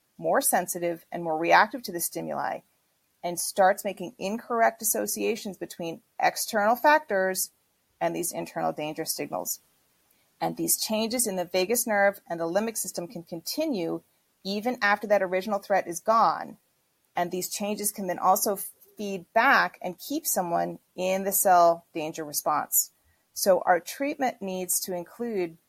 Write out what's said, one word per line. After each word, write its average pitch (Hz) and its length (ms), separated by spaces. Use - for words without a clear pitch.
more 170 220
sensitive, 175 720
and 175 100
more 160 160
reactive 175 440
to 196 100
the 170 80
stimuli, 156 600
and 175 160
starts 202 460
making 190 340
incorrect 226 640
associations 208 760
between 170 420
external 208 560
factors 214 760
and 170 160
these 170 160
internal 165 400
danger 156 320
signals. - 560
And 170 160
these 165 200
changes 220 500
in 190 100
the 180 80
vagus 185 420
nerve 202 420
and 170 120
the 165 40
limbic 208 320
system 180 300
can 165 160
continue 170 800
even 214 400
after 208 240
that 202 160
original 190 360
threat 196 280
is 170 140
gone. 214 560
And 175 160
these 180 180
changes 208 440
can 202 140
then 175 120
also 190 400
feed 196 380
back 226 460
and 180 180
keep 302 280
someone 170 520
in 185 280
the 196 80
cell 170 640
danger 160 300
response. - 680
So 185 320
our 175 140
treatment 277 600
needs 185 400
to 190 140
include 180 640